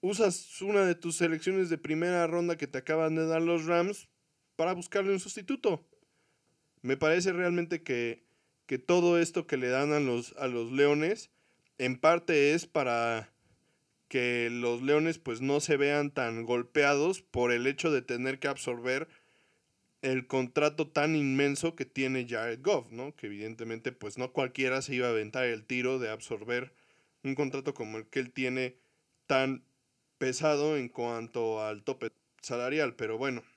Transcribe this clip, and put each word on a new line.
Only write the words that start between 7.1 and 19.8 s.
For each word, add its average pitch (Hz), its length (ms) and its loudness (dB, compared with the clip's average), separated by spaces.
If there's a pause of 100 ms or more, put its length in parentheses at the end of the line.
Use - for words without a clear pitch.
realmente 175 500 0
que, 120 420 -4 (420)
que 131 120 -4
todo 175 400 4
esto 165 300 0
que 143 100 -2
le 127 120 0
dan 139 240 2
a 147 60 2
los, 123 380 -2
a 139 100 -4
los 120 240 -4
Leones, 147 600 2 (480)
en 127 180 -2
parte 156 560 4
es 165 140 -2
para 117 640 0 (760)
que 120 420 0
los 120 320 -2
Leones, 151 340 2
pues, 117 240 -6
no 139 180 2
se 147 160 2
vean 143 360 2
tan 117 340 -2
golpeados 143 760 2
por 123 280 0
el 120 140 2
hecho 139 240 0
de 135 140 2
tener 127 340 -4
que 143 100 -4
absorber 131 600 -4 (960)